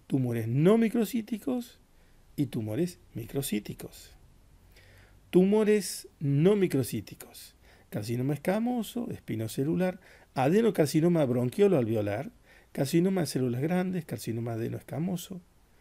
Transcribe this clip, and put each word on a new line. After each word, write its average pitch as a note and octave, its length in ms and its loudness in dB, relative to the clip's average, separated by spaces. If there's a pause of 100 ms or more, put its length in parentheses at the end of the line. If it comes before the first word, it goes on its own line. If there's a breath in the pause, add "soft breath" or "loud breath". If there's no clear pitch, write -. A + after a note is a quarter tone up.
Tumores A#2+ 420 -2
no D#3 280 4
microcíticos A3+ 1040 -2 (560 soft breath)
y D3 120 -2
tumores A#2+ 520 -4 (160)
microcíticos. - 1040 -8 (1120 soft breath)
Tumores G3+ 800 4 (100)
no D3+ 380 4
microcíticos. - 960 -4 (360 soft breath)
Carcinoma B2 440 -2
escamoso, A3+ 760 -4
espinocelular, D#3+ 880 -4 (340 loud breath)
adenocarcinoma E3 920 4
bronquiolo B2+ 520 2
alveolar, A2 540 -2 (400 soft breath)
carcinoma F3 480 2
de F3 80 -2
células B2+ 340 -2
grandes, F3+ 420 -2
carcinoma A#2 500 -6
adenoescamoso, C#3 840 -6 (400 soft breath)